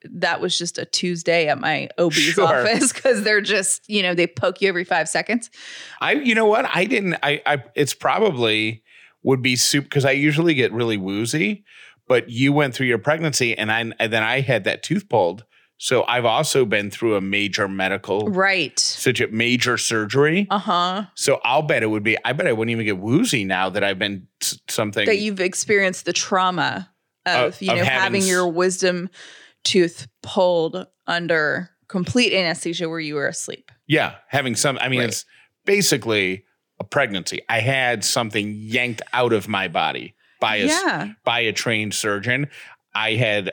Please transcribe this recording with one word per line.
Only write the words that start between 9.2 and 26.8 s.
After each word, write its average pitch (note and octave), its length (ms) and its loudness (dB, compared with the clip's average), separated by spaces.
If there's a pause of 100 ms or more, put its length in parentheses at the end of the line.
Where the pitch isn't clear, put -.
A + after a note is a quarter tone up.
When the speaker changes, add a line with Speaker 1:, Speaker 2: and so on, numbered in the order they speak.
Speaker 2:
would C3+ 180 2
be B2+ 140 2
soup, C#3 340 0
'cause C#3 160 2
I C3+ 60 4
usually D3+ 420 4
get A#2+ 180 2
really A2+ 260 0
woozy, A#2 680 -2 (440)
but B2 220 2
you C3 240 2
went C#3+ 220 2
through C3 120 -2
your A#2 120 2
pregnancy D3 580 0
and G#2+ 140 -2
I, A2+ 80 2 (200)
and A2+ 140 0
then A2 80 2
I A#2+ 200 0
had A#2 240 0
that - 180 -2
tooth F#3+ 260 -4
pulled. G2 360 0 (320)
So - 300 2
I've B2 180 0
also C3 380 2
been G2+ 260 0
through A2 280 0
a F#2+ 40 0
major G2+ 460 0
medical G2 640 -2
Speaker 1:
Right. F#3+ 500 0
Speaker 2:
such - 400 0
a A2 80 0
major A#2+ 500 0
surgery. C#3+ 720 2
Speaker 1:
Uh-huh. F#3+ 540 0 (120)
Speaker 2:
So - 280 0
I'll C#3 200 2
bet C#3+ 200 0
it A2 40 2
would G#2+ 160 -2
be, A2 200 2
I B2 80 -2
bet E3+ 160 -2
I B2+ 60 2
wouldn't A2+ 180 -2
even A2+ 140 -2
get G2+ 120 -2
woozy B2 460 0
now F#2+ 280 0
that G2 120 0
I've G2 160 -2
been G2+ 260 -4 (160)
s-, - 160 -4 (120)
something A2+ 360 -2
Speaker 1:
That G#3+ 120 2
you've G#3 240 -4
experienced F#3+ 640 0
the F3 80 -2
trauma F#3 760 0 (360)